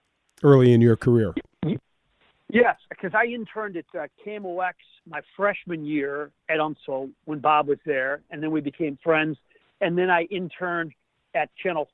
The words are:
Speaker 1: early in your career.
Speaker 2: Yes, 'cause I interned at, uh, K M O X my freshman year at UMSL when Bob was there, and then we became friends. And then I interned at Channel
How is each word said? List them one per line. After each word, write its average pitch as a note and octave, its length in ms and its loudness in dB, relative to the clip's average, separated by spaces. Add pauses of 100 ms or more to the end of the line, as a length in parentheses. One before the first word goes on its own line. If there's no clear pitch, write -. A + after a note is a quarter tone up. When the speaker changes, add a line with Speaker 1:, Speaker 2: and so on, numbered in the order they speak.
(420)
Speaker 1:
early C3+ 300 8
in A#2 80 8
your A#2 160 6
career. A2+ 380 2 (1160)
Speaker 2:
Yes, A3+ 280 2 (200)
'cause F#3 160 -8
I A3 120 0
interned A3 500 -8
at, E3 180 -12
uh, D3+ 140 -10 (160)
K G#3 120 -12
M G#3 100 -12
O F3+ 140 -8
X F3+ 180 -6 (300)
my D3+ 140 -12 (140)
freshman F#3+ 480 -4
year D3 480 -6 (160)
at D#3 120 0
UMSL C#3 520 -6 (140)
when D3+ 140 -8
Bob D3+ 280 2
was C#3+ 180 0
there, C#3 440 -4
and D3+ 120 -12
then D#3 100 -6
we D#3 100 -2
became C#3+ 360 -6
friends. D#3 400 0 (440)
And F3 160 -2
then F#3 120 0
I E3+ 160 2
interned F3 680 -8 (400)
at D3+ 220 -4
Channel E3 380 -6